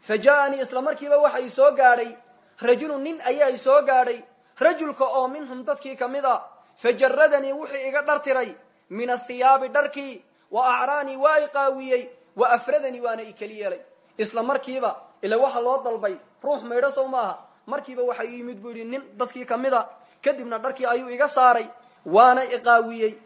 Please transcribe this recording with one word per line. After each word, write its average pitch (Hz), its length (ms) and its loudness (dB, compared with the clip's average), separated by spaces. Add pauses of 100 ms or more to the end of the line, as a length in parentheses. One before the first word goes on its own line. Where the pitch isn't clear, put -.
"Fajaa'anii," 277 540 2
isla 254 200 -6
markiiba 285 360 0
waxa 294 220 4
i 254 100 -8
soo 277 220 4
gaadhay. 240 440 2 (460)
"Rajulun," 269 420 0
nin 320 220 -8
ayaa 285 240 2
i 254 80 -4
soo 269 240 4
gaadhay. 254 420 0 (360)
"Rajulka 294 460 0
oo 262 220 0
minhum 254 380 -10
dadkii 277 300 -6
ka 247 120 -4
mid 277 180 -6
ah. 247 160 2 (360)
Fajarradanii," 269 760 4
wuxuu 277 340 -8
iga 277 140 -2
dhartiray. 277 540 -2 (340)
"Min 226 200 -8
athiyaabi," 254 600 2
dharkii. 277 540 -4 (280)
"Wa 226 100 -2 (180)
acraanii," 269 380 -4
waa 302 220 4
i 294 80 -2
qaawiyey. 262 600 -2 (260)
"Wa 233 140 0
afradanii," 254 520 -2
waana 226 200 -6
i 220 120 -18
keli 214 260 -16
yeelay. 185 200 -8 (380)
Isla 220 260 -4
markiiba, 254 520 -4 (260)
ila 214 160 -2
waxa 254 240 0
loo 262 220 -2
dalbay, 214 320 -6 (280)
ruux 269 200 -4
maydho 247 280 -2
sow 269 160 -2
maaha. 233 300 -4 (300)
Markiiba 254 360 -8
waxa 240 220 -4
ii 240 120 -12
yimid 240 240 -14
buu 233 80 -16
yidhi 226 160 -14
nin 262 180 -10 (140)
dadkii 247 280 -8
ka 240 120 -4
mid 262 160 0
ah. 226 120 2 (360)
Kadibna 254 380 -4
dharkii 254 260 -6
ayuu 247 240 -2
iga 247 180 0
saaray. 240 400 4 (380)
Waana 247 380 6
i 240 160 -4
qaawiyey. 226 540 2 (120)